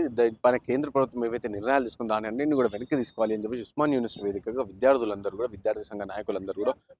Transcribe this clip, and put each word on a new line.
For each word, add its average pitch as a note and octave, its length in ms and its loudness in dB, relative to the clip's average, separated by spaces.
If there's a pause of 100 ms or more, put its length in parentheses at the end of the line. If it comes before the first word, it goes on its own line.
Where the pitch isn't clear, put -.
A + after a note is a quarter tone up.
దీనిపైన A#2+ 480 4
కేంద్ర C3+ 340 0
ప్రభుత్వం B2+ 360 2
ఏవైతే A#2 240 -4
నిర్ణయాలు A#2 340 2
తీసుకుందో A2 300 -4
దాని G#2+ 140 0
అన్నింటినీ C#3+ 280 0
కూడా B2+ 180 4
వెనక్కి B2 220 -4
తీసుకోవాలి A2 380 0
అని G#2+ 100 -2
చెప్పేసి A#2 180 -6
ఉస్మాన్ D3 320 0
యూనివర్సిటీ A#2 320 -2
వేదికగా A2 380 -4
విద్యార్థులందరూ G2+ 760 2
కూడా, A#2+ 140 -4
విద్యార్థి G#2+ 320 -2
సంఘ G2+ 180 -10
నాయకులందరూ G2 520 -6
కూడా G#2+ 200 0 (260)